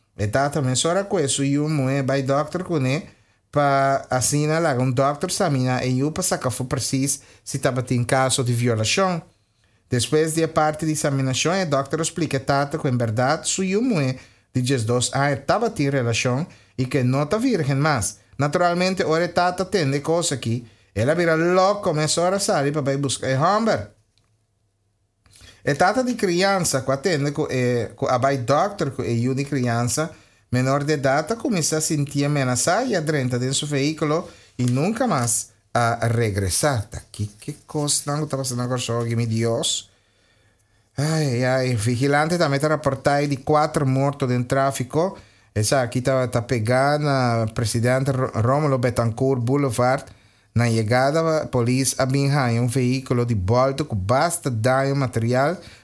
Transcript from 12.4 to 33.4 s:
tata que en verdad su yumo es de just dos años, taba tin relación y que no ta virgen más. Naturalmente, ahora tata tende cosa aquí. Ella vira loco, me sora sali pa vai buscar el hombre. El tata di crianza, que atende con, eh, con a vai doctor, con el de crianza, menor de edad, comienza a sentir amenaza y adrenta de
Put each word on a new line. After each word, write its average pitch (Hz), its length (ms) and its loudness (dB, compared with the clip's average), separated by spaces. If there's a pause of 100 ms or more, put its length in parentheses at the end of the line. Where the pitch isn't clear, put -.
tata 143 360 0
que 151 80 -2
en 123 100 0
verdad 123 460 0
su - 180 -4
yumo 196 400 0
es 127 140 -2 (360)
de 127 100 -2
just 123 260 0
dos 120 260 0
años, 139 320 -2
taba 208 260 0
tin 139 200 -2
relación 127 560 0 (280)
y 131 120 -2
que 127 160 0
no 135 240 2
ta 208 100 0
virgen 165 420 0
más. 143 380 0 (220)
Naturalmente, 175 640 2
ahora 170 280 0
tata 180 380 0
tende 143 320 0
cosa 160 320 -2
aquí. 117 340 -6 (280)
Ella 120 180 2
vira 170 240 2
loco, 185 560 2
me 151 140 0
sora 180 320 0
sali 156 320 0
pa 151 100 -2
vai 139 160 0
buscar 135 320 -4
el 135 80 0
hombre. 190 500 0 (1800)
El 143 140 0
tata 214 240 2
di 247 140 -2
crianza, 180 680 0
que 131 80 -2
atende 147 400 0
con, 147 200 -2
eh, 123 440 0
con - 160 -4
a 127 60 2
vai 139 200 2
doctor, 143 580 0
con 117 100 -4
el 120 300 0
de 139 100 -4
crianza, 123 640 -2 (420)
menor 135 340 0
de 151 80 2
edad, 139 420 0
comienza 185 420 -2
a 156 40 -2
sentir 143 440 -2
amenaza 143 580 0
y 254 100 -2
adrenta 143 460 -2
de 131 160 -2